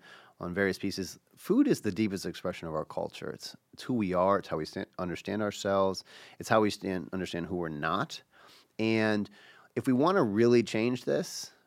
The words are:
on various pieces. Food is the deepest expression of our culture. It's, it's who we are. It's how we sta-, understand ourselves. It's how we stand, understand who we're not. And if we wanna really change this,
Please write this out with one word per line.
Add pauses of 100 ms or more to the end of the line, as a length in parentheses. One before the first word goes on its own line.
(400)
on
various
pieces. (180)
Food
is
the
deepest
expression
of
our
culture.
It's, (160)
it's
who
we
are.
It's
how
we
sta-, (140)
understand
ourselves. (340)
It's
how
we
stand,
understand
who
we're
not. (580)
And (460)
if
we
wanna
really
change
this, (140)